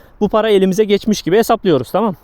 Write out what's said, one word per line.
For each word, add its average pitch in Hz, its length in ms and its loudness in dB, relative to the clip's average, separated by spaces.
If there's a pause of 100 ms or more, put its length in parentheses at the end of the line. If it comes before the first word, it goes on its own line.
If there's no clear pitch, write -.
(200)
bu 208 100 0
para 220 200 0
elimize 190 340 2
geçmiş 202 380 0
gibi 170 160 0
hesaplıyoruz, 196 540 0
tamam? 196 320 -2